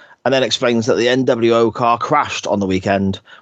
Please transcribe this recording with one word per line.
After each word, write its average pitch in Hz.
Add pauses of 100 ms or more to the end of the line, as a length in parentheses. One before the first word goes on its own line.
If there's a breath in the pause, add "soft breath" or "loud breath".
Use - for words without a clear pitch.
(240 loud breath)
and 127
then 131
explains 120
that 110
the 117
N 131
W 117
O 117
car 117
crashed -
on 104
the 98
weekend, 98 (220 loud breath)